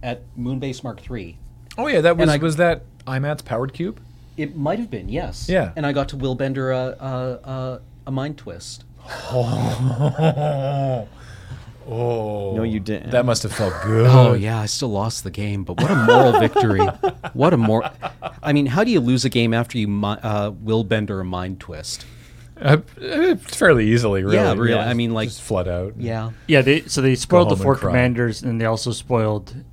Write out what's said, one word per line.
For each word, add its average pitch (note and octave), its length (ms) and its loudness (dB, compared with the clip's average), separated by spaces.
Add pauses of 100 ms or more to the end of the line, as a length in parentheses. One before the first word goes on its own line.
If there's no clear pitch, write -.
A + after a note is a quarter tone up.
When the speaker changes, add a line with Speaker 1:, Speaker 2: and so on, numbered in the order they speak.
Speaker 1:
at B2 180 -8 (160)
Moonbase B2+ 460 -6
Mark A#2+ 180 -10
three. F#2+ 380 -12 (360)
Speaker 2:
Oh B3+ 120 -4
yeah, G#3+ 140 2
that E3+ 160 6
was, D#3+ 40 2
Speaker 1:
And D#3 100 6
I D3 60 2
Speaker 2:
was D#3 200 0
that E3+ 260 2 (240)
Imat's C#3 340 -4
Powered B2+ 320 -4
Cube? F#3+ 260 -8 (380)
Speaker 1:
It - 180 -6
might D#3 220 -4
have A#3 140 -8
been, F#2 180 -10
yes. D3 400 -8
Speaker 2:
Yeah. E3+ 260 0
Speaker 1:
And D3+ 120 -4
I C#3+ 40 -2
got C#3 180 -2
to C#3+ 60 -12
Willbender C3+ 560 -4
a, B2+ 320 -4
a, B2+ 460 -8
a, C3 320 -8 (240)
a C3 60 -10
Mind C#3 260 -6
Twist. - 480 -16 (180)
Speaker 2:
<laughs> - 280 -12
Oh. C3 1800 0 (760)
Oh. A2 680 -4
Speaker 3:
No, A2 80 -2
you A2 160 -2
didn't. G2 320 -6
Speaker 2:
That A#2+ 140 4
must A#2+ 180 2
have G#2 80 -6
felt F#2+ 220 -2 (100)
good. A2 240 6
Speaker 1:
Oh, B2 260 10
yeah, G#2+ 280 0
I G#2+ 60 -4
still - 220 -4
lost G#2+ 360 -4
the F#2+ 60 -8
game, G2+ 340 -6
but - 160 -4
what - 100 2
a F#3+ 40 4
moral G#4 440 6
victory. G3 480 2
Speaker 2:
<laughs> - 460 -4
Speaker 1:
What C#3+ 200 4
a D3 40 2
mor-, A2 320 2 (540)
I D3+ 100 0
mean, C#3+ 140 2
how D#3+ 160 2
do A#3+ 80 2
you F#3 80 4
lose B2 260 2
a B2+ 40 2
game A#2 260 2
after A#2+ 240 -2
you G#2 80 0
mi-, G2+ 340 -2
uh, G#2 300 -2
Willbender G#2+ 680 -2
a F#2 40 -6
Mind F#2 360 -6
Twist? - 460 -14 (560)
Speaker 2:
Uh, D3 160 4 (240)
uh, E4 360 2
fairly C3 540 4
easily, G#2+ 320 2
really. G2+ 120 2
Speaker 1:
Yeah, - 180 4
really. A#2 200 0
Speaker 2:
Yeah. G#2+ 140 0
Speaker 1:
I B2 60 0
mean, A#2 220 0
like, A2 140 -2
Speaker 2:
Just - 120 -14
flood F#2 260 -2
out. F#2 300 -4
Speaker 1:
Yeah. A2+ 340 -6 (160)
Speaker 4:
Yeah, D3 140 6
they, C#3 200 4
so - 200 -4
they C3 140 4
spoiled F3 340 4
Speaker 2:
Go G2+ 60 4
Speaker 4:
the - 20 -4
Speaker 2:
home F#2+ 60 -4
Speaker 4:
four C#3 100 4
Speaker 2:
and C3 80 -2
cry. F#2+ 100 -2
Speaker 4:
commanders, B2 520 0
and A2+ 180 -4
they A2+ 40 0
also A2+ 260 -2
spoiled G#2+ 640 -2 (180)